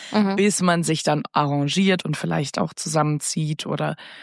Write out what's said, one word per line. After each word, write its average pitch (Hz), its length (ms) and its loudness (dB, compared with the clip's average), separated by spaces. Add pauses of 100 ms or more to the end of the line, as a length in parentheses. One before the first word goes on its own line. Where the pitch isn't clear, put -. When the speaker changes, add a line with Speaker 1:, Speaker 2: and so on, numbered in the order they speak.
(120)
Speaker 1:
Mhm. 202 240 2
Speaker 2:
bis 196 260 2
man 170 220 4
sich 156 200 0
dann 151 280 0
arrangiert 147 720 2
und 156 120 -4
vielleicht 160 420 -2
auch 165 140 -2
zusammenzieht 151 920 -2
oder, 151 300 -4 (280)